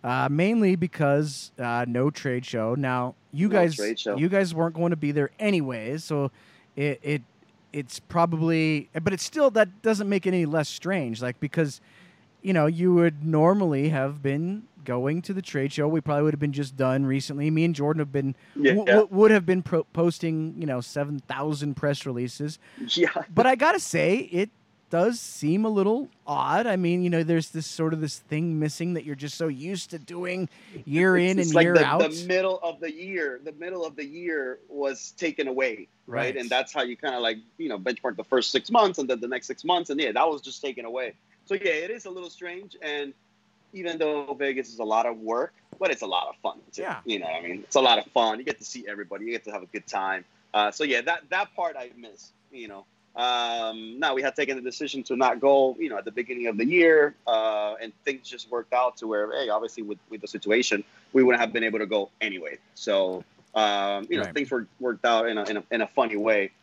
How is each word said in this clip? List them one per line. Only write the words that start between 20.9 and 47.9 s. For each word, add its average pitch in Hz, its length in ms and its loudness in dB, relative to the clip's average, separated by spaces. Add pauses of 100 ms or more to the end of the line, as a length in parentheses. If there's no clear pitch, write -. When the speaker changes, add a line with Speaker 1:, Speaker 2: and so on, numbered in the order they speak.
Speaker 1:
thousand 143 560 -4
press 143 320 0
releases. 127 500 -6 (300)
Speaker 2:
Yeah. - 220 2 (240)
Speaker 1:
But 226 120 6
I 262 100 6
gotta 320 240 2
say, 165 520 0
it 190 180 0 (420)
does 208 280 2
seem 180 460 0
a 220 40 2
little 214 380 2 (200)
odd. 147 400 0
I 202 80 2
mean, 180 260 2
you 180 80 2
know, 165 140 2
there's 165 260 2
this 160 160 -8
sort 160 260 -2
of 160 100 -4
this 151 180 -6
thing 156 400 -2
missing 165 340 -2
that 160 100 -6
you're 147 120 -8
just 139 200 -10
so 165 120 -2
used 156 420 -6
to 165 100 -12
doing 180 480 -6 (380)
year 180 320 6
Speaker 2:
It's, 180 140 4
Speaker 1:
in 190 80 4
Speaker 2:
it's 170 100 2
Speaker 1:
and 156 60 2
Speaker 2:
like 165 80 10
Speaker 1:
year 175 100 6
Speaker 2:
the, 160 100 10
Speaker 1:
out. 151 160 2
Speaker 2:
the 165 280 0
middle 185 340 2
of 165 180 -6
the 160 120 -6
year, 156 520 -6
the 156 100 -12
middle 170 300 -8
of 151 120 -8
the 147 100 -10
year 151 540 -6 (100)
was 139 480 -6
taken 151 300 -4
away, 127 400 -2 (180)
right? 123 140 -6
Speaker 1:
Right. 131 180 -4
Speaker 2:
And 120 100 -6
that's 127 240 0
how 143 120 -2
you 120 120 -4
kinda, 127 240 -4
like, 113 200 -2 (180)
you 165 100 -6
know, 104 120 -6
benchmark 117 360 -4
the - 80 -8
first - 280 2
six 127 180 -2
months 208 300 4
and 131 100 -4
then 123 100 0
the 120 80 -8
next 127 200 -6
six - 160 -10
months. 175 260 0
And 143 100 -2
yeah, 127 120 0
that 139 180 2
was 147 120 -6
just - 200 -14
taken 123 240 -10
away. 120 280 -6 (320)
So 196 100 -4
yeah, 190 160 -2
it 165 180 -4
is 226 160 -10
a 185 60 -12
little 180 180 -12
strange. 180 520 -14
And 147 320 -6 (600)
even 170 240 -6
though 147 380 -2
Vegas 135 340 -4
is 113 100 -16
a 117 60 -4
lot 110 200 2
of 117 120 -4
work, 113 360 -2 (260)
but 185 120 2
it's 120 120 -4
a 101 40 -6
lot 87 220 -2
of - 80 -12
fun - 220 -8 (120)
too. - 120 -10
Speaker 1:
Yeah. 147 200 -6
Speaker 2:
You 107 160 -2
know 85 60 -6
what 80 100 -2
I 85 60 -6
mean? 92 220 -10
It's - 120 -8
a 131 60 6
lot 117 160 6